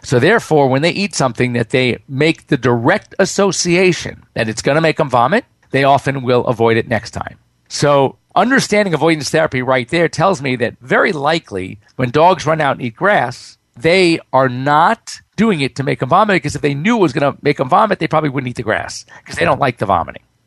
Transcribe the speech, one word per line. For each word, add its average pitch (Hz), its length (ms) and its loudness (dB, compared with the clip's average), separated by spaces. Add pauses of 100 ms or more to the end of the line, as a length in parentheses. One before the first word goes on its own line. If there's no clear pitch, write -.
So - 160 0
therefore, 151 500 2
when 131 140 0
they 170 80 2
eat 196 240 -6
something 127 400 -2
that 117 160 -2
they 127 280 0 (100)
make 147 380 -2
the 156 100 0
direct 123 640 0
association 180 1040 0 (120)
that 113 140 -4
it's 110 140 -8
gonna 147 180 2
make 160 160 0
them 151 140 -2
vomit, 131 340 2 (280)
they 135 100 2
often 139 400 2
will 123 240 2
avoid 113 300 2
it 110 120 -2
next 110 220 -4
time. - 260 -12 (320)
So 143 480 2 (200)
understanding 208 580 2
avoidance 156 340 0
therapy 156 320 0
right 127 280 -2
there 170 200 0
tells 165 320 0
me 131 160 -2
that 113 240 -4
very 190 320 0
likely 135 680 -6 (160)
when 127 140 -2
dogs 156 360 2
run 156 140 0
out 139 160 0
and - 60 -10
eat 117 140 -8
grass, 160 600 -2 (180)
they 165 440 2 (120)
are 131 160 2
not 147 720 0 (140)
doing 202 260 0
it 135 140 -4
to - 80 -6
make 135 160 -2
them 131 120 -6
vomit, 196 260 4
because 147 180 -4
if - 80 -6
they 143 120 0
knew 185 220 0
it 220 40 -2
was 170 120 2
gonna 139 300 0
make 147 140 0
them 135 120 -2
vomit, 202 300 2
they 160 80 -4
probably 156 240 -2
wouldn't 127 200 -6
eat 120 60 -12
the 127 60 -8
grass, 104 420 -4 (200)
'cause - 100 -16
they 156 100 -2
don't 151 140 2
like 131 200 -2
the 113 80 -2
vomiting. 82 360 -2 (240)